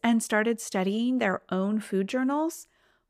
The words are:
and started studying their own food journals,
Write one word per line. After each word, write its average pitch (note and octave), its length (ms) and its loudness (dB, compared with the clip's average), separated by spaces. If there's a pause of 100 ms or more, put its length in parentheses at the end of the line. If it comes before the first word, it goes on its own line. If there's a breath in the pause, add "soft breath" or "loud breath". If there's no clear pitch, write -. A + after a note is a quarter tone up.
and A#3 200 4
started A3 380 0
studying G#3+ 580 0
their G3+ 320 0
own G3 300 0
food G3 280 -2
journals, C#4+ 580 -2 (440)